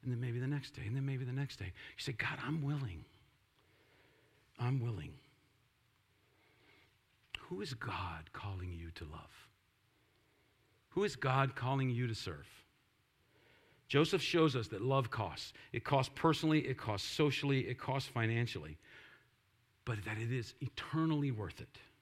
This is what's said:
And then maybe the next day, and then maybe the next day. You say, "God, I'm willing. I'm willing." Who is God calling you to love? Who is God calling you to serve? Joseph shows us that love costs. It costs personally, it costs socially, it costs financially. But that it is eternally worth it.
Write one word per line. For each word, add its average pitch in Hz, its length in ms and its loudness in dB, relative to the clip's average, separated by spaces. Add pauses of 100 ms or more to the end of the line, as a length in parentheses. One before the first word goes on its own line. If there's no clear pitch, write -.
And 123 80 -2
then 120 80 0
maybe 123 200 -2
the 127 80 -2
next 143 240 -2
day, - 140 -10
and 107 100 -2
then 135 100 0
maybe 135 180 0
the 123 80 -2
next 135 260 -2
day. 101 80 -6
You - 360 -12
say, 143 120 -2
"God, - 300 -2
I'm 151 180 0
willing. 139 440 -2 (1500)
I'm 127 200 2
willing." 92 340 -4 (2250)
Who 185 120 -6
is 185 120 -6
God 90 600 -6
calling 92 400 -6
you 82 220 -10
to 82 100 -10
love? - 440 -16 (1400)
Who 190 140 2
is 208 120 0
God 135 400 6
calling 131 340 2
you 123 180 2
to 110 80 -2
serve? 76 320 -8 (1400)
Joseph 160 340 6
shows 160 340 6
us 113 140 0
that 98 120 -6
love 131 300 2
costs. - 420 -4 (180)
It 117 120 -4
costs 135 320 4
personally, 156 520 4
it 131 100 -2
costs 104 300 -4
socially, 139 600 2
it 123 100 -4
costs 135 320 -2
financially. 113 680 0 (1080)
But 107 200 -4
that 110 120 -4
it 113 140 -2
is 123 300 -4
eternally 147 680 0
worth 104 300 -4
it. - 180 -16 (220)